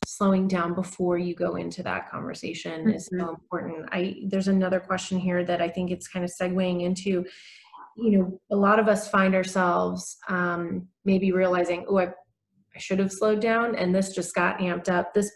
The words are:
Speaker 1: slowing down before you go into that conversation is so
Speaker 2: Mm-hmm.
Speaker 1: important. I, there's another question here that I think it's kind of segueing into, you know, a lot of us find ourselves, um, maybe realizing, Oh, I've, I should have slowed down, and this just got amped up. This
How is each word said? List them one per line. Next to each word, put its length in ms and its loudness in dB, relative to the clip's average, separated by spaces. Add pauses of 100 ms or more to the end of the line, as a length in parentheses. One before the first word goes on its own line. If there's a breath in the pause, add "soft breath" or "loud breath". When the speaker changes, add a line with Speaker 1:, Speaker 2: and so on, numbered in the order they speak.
Speaker 1:
slowing 420 2
down 260 0
before 440 -2
you 180 -4
go 220 -4
into 260 -8
that 260 -4
conversation 800 -6
is 180 0
so 100 -6
Speaker 2:
Mm-hmm. 140 -4
Speaker 1:
important. 600 -8
I, 240 -2 (120)
there's 200 0
another 320 4
question 400 -4
here 240 0
that 180 -2
I 60 0
think 240 -4
it's 160 -8
kind 160 -6
of 80 -4
segueing 520 0
into, 420 0 (720 loud breath)
you 200 4
know, 220 2 (120)
a 40 2
lot 240 6
of 80 4
us 220 2
find 260 4
ourselves, 840 0 (120)
um, 580 -2 (160)
maybe 300 4
realizing, 560 2
Oh, 80 4
I've, 160 0 (640)
I 40 -16
should 200 -2
have 120 0
slowed 280 2
down, 360 2
and 180 0
this 220 0
just 180 -6
got 260 2
amped 300 -2
up. 240 0
This 220 0